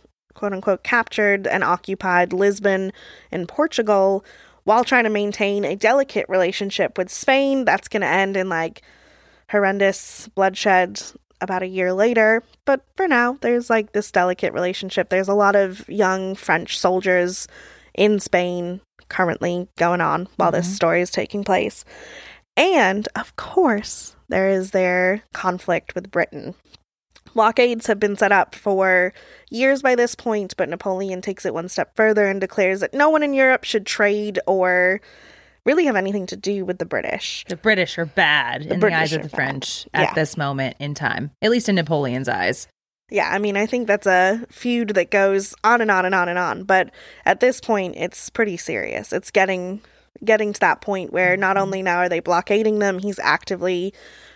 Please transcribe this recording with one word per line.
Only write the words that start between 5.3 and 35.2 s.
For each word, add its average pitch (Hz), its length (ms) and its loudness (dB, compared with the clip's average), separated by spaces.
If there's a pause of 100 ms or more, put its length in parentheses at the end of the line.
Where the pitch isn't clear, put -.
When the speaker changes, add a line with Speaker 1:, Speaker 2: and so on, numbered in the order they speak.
Speaker 1:
a 165 100 -4
delicate 247 520 2
relationship 190 680 0
with 185 120 -2
Spain. 269 560 2
That's 190 200 0
gonna 196 200 -2
end 196 300 0
in, 185 120 -2
like, 165 340 -4 (680)
horrendous 196 840 0
bloodshed 190 680 2 (380)
about 190 220 -4
a 185 40 -6
year 185 260 -2
later. 220 500 4 (240)
But 269 180 2 (120)
for 381 120 0
now, 247 320 2
there's, 240 300 0
like, 220 220 0
this 208 180 -4
delicate 180 420 0
relationship. 180 560 -4
There's 190 200 0
a 196 60 2
lot 202 220 4
of 190 320 0
young 190 460 -2
French - 440 -4
soldiers 185 680 0 (460)
in 208 260 2
Spain 180 600 -2 (280)
currently 175 580 -2 (100)
going 175 240 0
on 160 360 -2
while 170 160 2
this 175 140 -2
Speaker 2:
Mm-hmm. 190 80 -6
Speaker 1:
story 170 260 2
is 175 100 -4
taking - 320 -6
place. 196 420 -2 (720)
And, 226 600 2
of - 200 -12
course, - 800 -2 (140)
there 190 220 0
is 190 200 0
their 185 520 0 (100)
conflict 180 640 -4
with 190 160 -10
Britain. 170 440 -4 (800)
Blockades 226 520 2
have 202 140 0
been 208 160 0
set 202 160 2
up 190 220 2
for 185 580 0 (380)
years 269 320 0
by 254 120 4
this 240 200 0
point, 208 420 -4
but 185 120 -2
Napoleon 185 540 -6
takes 196 240 -8
it 143 80 -4
one 170 140 -6
step - 280 -6
further 214 300 4
and 196 140 -2
declares 190 400 0
that 180 120 -4
no 285 160 4
one 311 140 4
in 285 120 0
Europe 262 300 2
should 208 220 -2
trade 208 600 0
or 180 540 2 (640)